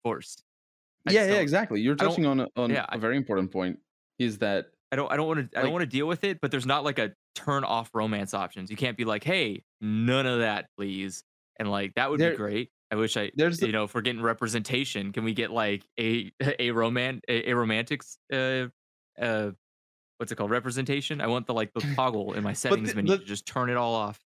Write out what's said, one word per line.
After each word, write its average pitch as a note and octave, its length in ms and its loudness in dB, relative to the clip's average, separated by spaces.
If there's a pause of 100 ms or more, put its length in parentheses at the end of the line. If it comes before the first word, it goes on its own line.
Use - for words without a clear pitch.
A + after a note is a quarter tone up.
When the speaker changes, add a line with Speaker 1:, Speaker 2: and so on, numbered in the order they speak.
Speaker 1:
forced. - 400 -6 (640)
I - 40 2
Speaker 2:
Yeah, G#3+ 100 8
Speaker 1:
just F#3+ 80 4
Speaker 2:
yeah, G3+ 60 6
Speaker 1:
don't, G3 80 4
Speaker 2:
exactly. C#3+ 380 2
You're C3 120 4
Speaker 1:
I C#3+ 40 2
don't, D#3+ 120 4
Speaker 2:
touching E3+ 180 2
on C3+ 140 4
a, - 140 0
on A#2+ 140 2
Speaker 1:
yeah, C3+ 200 2
Speaker 2:
a A2 60 -4
Speaker 1:
I - 20 -4
Speaker 2:
very A2+ 200 0
important F#2+ 340 0
point, F#2 280 -2 (400)
is A2+ 200 0
that G2+ 320 0 (200)
Speaker 1:
I C3 60 0
don't, C#3+ 140 -2
I C#3 60 0
don't D#3 100 0
wanna, D#3 140 0
I B2 200 -4
don't - 40 2
Speaker 2:
like D3 80 2
Speaker 1:
wanna F3 140 0
deal C3+ 200 0
with E3+ 160 -2
it, G3 180 -2
but C#3+ 100 -2
there's B2 140 -2
not, C#3 180 2
like, C#3+ 160 0
a G#2+ 140 0 (220)
turn C#3 280 0
off A#2 320 0
romance G#2+ 380 0
options. F#2+ 360 -6
You G#2+ 80 -8
can't B2 200 -2
be A#2+ 80 -2
like, G#2+ 180 0
"Hey, D3 400 0 (180)
none A#2 460 2
of B2 120 2
that, G#2+ 280 0 (100)
please." G2 460 -6 (340)
And, G#2 140 -2
like, G2+ 240 -2
that C3 160 2
would D3+ 80 0
be E3 60 4
Speaker 2:
There E3+ 100 2
Speaker 1:
great. G#2 340 -2 (220)
I G#2+ 40 -2
wish A2 220 0
I, G#2 180 -2
Speaker 2:
there's E3 260 2
Speaker 1:
you A#2+ 60 2
Speaker 2:
the A2 60 0
Speaker 1:
know, G#2+ 120 2
if - 100 -12
we're A#2 60 0
getting A#2 200 -2
representation, A2+ 920 -2
can A2 120 -2
we A2+ 100 0
get, A2 180 -2
like, G#2 340 0 (140)
a, A2+ 400 0
<laughs> C#3 200 -2
a A#2+ 120 0
roman-, B2 560 0
a, A#2 220 0
a B2 60 4
romantics, A#2 640 0 (160)
uh, C3 340 0 (520)
uh, A2 320 0 (680)
what's A#2 140 -6
it A2 40 -4
called? G#2+ 160 -2
Representation? C3+ 680 -2
I A2+ 60 0
want A#2+ 200 0
the, B2 60 -2
like, A2 200 0
the A2+ 80 -4
Speaker 2:
<laughs> C#3+ 140 -2
Speaker 1:
toggle A2+ 380 0
in G#2 100 -2
my G2+ 80 0
Speaker 2:
But - 60 -6
Speaker 1:
settings A2+ 320 2
Speaker 2:
the, G2+ 80 -6
Speaker 1:
menu G#2 160 2
Speaker 2:
the G3 60 2
Speaker 1:
to G3 60 -12
just G2+ 220 -8
turn B2 220 -2
it B2 80 0
all A#2 180 2
off. G#2 240 -4 (100)